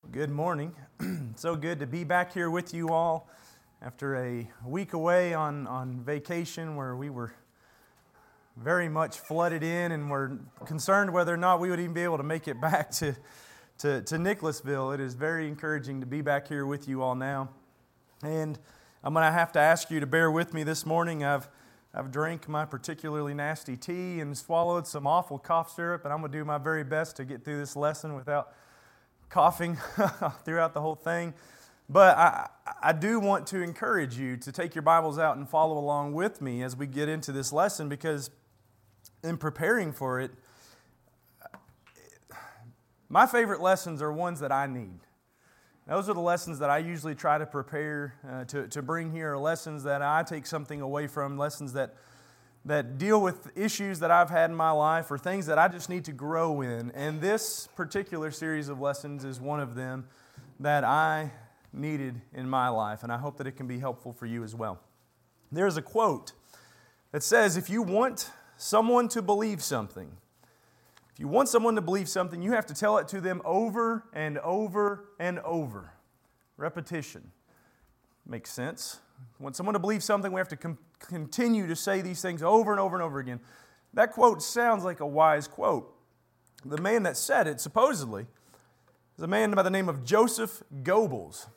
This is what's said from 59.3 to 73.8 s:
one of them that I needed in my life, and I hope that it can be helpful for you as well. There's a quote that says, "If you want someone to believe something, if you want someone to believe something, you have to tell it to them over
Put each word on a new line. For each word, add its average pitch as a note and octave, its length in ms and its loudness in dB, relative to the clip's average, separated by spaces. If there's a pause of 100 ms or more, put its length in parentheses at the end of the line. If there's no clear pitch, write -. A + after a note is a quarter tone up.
one D3 200 -4
of A#2+ 160 -6
them B2+ 320 -8 (500)
that D3 240 2
I D#3 480 2 (420)
needed C#3 480 -6 (140)
in B2+ 140 -8
my B2+ 200 2
life, A2 360 -2
and A#2 80 -4
I A#2 60 -4
hope C#3 180 -6
that C3+ 100 -8
it C3+ 60 -8
can C3 160 -10
be B2 100 -6
helpful B2+ 340 -8
for A#2 140 -12
you A#2 160 -6
as G#2+ 100 -10
well. A2 280 -6 (720)
There's F3 240 2
a D#3+ 60 -2
quote G3 500 0 (800)
that D3 100 -4
says, G#3 340 6
"If F#3 140 -4
you A3 120 0
want G#3+ 500 0 (240)
someone A#3 540 4
to A3+ 120 -2
believe G3+ 400 0
something, F#2 540 -6 (960)
if - 80 -16
you C#3+ 80 -4
want A#3 200 4
someone A3+ 280 4
to G#3 60 0
believe F#3 260 -2
something, F3 340 -2
you G#3 100 0
have B3+ 140 2
to D3 80 -12
tell G#3+ 240 4
it D3+ 100 0
to G3 120 -6
them F3+ 240 -2
over A3+ 680 0